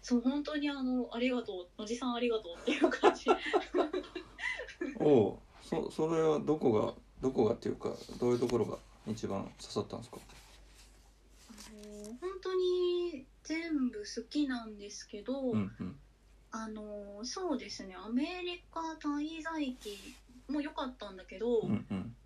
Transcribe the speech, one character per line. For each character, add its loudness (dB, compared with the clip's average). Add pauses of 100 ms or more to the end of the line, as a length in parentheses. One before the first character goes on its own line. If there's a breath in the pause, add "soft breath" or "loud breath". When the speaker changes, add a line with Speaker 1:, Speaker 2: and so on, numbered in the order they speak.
Speaker 1:
そ 2
う、 4
本 2
当 -2
に 0
あ -4
の、 0
あ -4
り 4
が 0
と -6 (160)
う。 -6
お -4
じ -2
さ -4
ん 0
あ -2
り 4
が 2
と -8
う -14
っ -14
て 2
い 2
う 6
感 6
じ。 -4
<laughs> 0
Speaker 2:
お 8
う。 -10 (220)
そ-、 -2
そ 0
れ 4
は 6
ど 2
こ 4
が、 4 (260)
ど 2
こ 6
が 6
っ -8
て -4
い 0
う -2
か、 -4 (240)
ど 6
う 8
い 4
う 4
と 4
こ 4
ろ 6
が -6 (300)
一 -4
番 -4
刺 -12
さ 0
っ -2
た -8
ん -8
で -10
す -18
か？ -12 (1300)
Speaker 1:
あ -18 (560)
の、 -10
本 -6 (100)
当 -4
に 2 (160)
全 0
部 -8
好 -8
き 0
な -2
ん -12
で -12
す -12
け -10
ど、 -2
Speaker 2:
う 2
ん 0
う -6
ん。 -8 (540)
Speaker 1:
あ -6
の、 -10
そ -2
う -2
で -8
す -10
ね、 -14
ア -12
メ 0
リ -6 (100)
カ -4 (140)
滞 -4
在 -4
期 -10 (480)
も 0
良 -2
か -4
っ -8
た -10
ん -14
だ -16
け -12
ど、 4
Speaker 2:
う -2
ん 0
う -2
ん。 -6